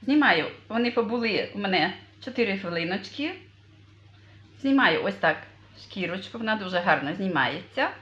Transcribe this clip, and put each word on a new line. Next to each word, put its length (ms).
Знімаю, 500
вони 240
побули 640
у 40
мене 340
чотири 320
хвилиночки. 720
Знімаю 420
ось 120
так 220
шкірочку, 540
вона 180
дуже 240
гарно 360
знімається. 760